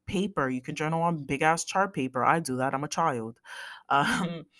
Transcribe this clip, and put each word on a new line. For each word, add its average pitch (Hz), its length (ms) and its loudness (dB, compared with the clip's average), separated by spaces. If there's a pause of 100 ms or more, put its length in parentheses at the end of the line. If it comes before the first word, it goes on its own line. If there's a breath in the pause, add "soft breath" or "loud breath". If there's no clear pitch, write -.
paper. 185 420 -2
You 127 120 -2
can - 140 -8
journal 160 260 -2
on 170 220 0
big-ass 151 400 2
chart 196 300 0
paper. 131 320 -2
I 156 160 4
do 131 160 -2
that. 131 160 0
I'm 139 100 -2
a 143 60 -6
child. 123 540 -2
<laughs> - 60 -20 (380 loud breath)
Um, 170 600 2 (120 loud breath)